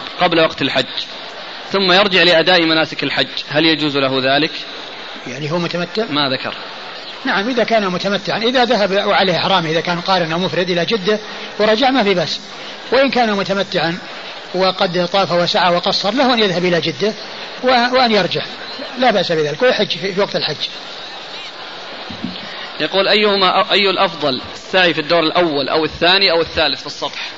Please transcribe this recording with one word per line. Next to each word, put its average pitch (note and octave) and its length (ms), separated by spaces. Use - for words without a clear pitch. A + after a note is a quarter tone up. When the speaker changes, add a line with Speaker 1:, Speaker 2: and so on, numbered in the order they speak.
Speaker 1:
قبل E3+ 180
وقت D#3 220
الحج، C3+ 240
ثم G3 200
يرجع F#3 320
لأداء E3+ 380
مناسك D#3+ 420
الحج، C#3 240
هل D3+ 160
يجوز D3+ 320
له C3+ 380
ذلك؟ D3+ 160
Speaker 2:
يعني C#3 240
هو E3+ 60
متمتع؟ F3 520
Speaker 1:
ما D3 200
ذكر. B2 240
Speaker 2:
نعم، G3 240
إذا B3 140
كان G#3+ 240
متمتعا، F3+ 500
إذا A#3+ 280
ذهب G3+ 420
وعليه F#3 300
إحرام، F3+ 280
إذا D#3+ 160
كان E3+ 200
قارن F3 300
أو E3 80
مفرد F3 300
إلى F3 160
جدة G#3 340
ورجع A3 300
ما C4 140
في G3+ 100
بأس، E3 260
وإن C4+ 180
كان A3+ 240
متمتعا F#3 640
وقد F#3 580
طاف F#3+ 180
وسعى F3 440
وقصر، F#3 360
له C4 220
أن A#3 60
يذهب F3+ 260
إلى F3 160
جدة E3 320
و-، B3+ 40
وأن B3 440
يرجع، F3 300
لا B3 120
بأس F#3+ 200
بذلك، D3+ 300
ويحج A3+ 360
في، F3+ 160
في F#3 80
وقت F#3+ 140
الحج. D#3 320
Speaker 1:
يقول: F#3+ 280
أيهما، G3 640
أي G3 180
الأفضل، D3+ 520
السعي F3+ 400
في D#3 80
الدور E3 180
الأول D#3 500
أو D#3 160
الثاني F3+ 460
أو E3 100
الثالث D3 380
في - 80
السطح؟ - 500